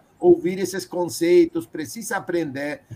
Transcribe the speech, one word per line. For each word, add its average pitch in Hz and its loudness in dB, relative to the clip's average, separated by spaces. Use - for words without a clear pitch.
ouvir 180 4
esses 185 -4
conceitos, 170 2
precisa 175 -10
aprender, 147 -6